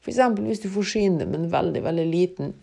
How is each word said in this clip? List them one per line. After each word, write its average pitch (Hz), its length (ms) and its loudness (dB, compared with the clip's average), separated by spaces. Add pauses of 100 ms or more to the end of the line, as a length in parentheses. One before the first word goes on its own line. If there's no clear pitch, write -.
For - 100 -8
eksempel 233 380 2
hvis 214 140 -2
du 196 100 -4
forsyner 196 480 2
deg - 100 -4
med 165 120 -2
en 165 100 -2
veldig, 156 320 0
veldig 165 240 0
liten, 175 540 0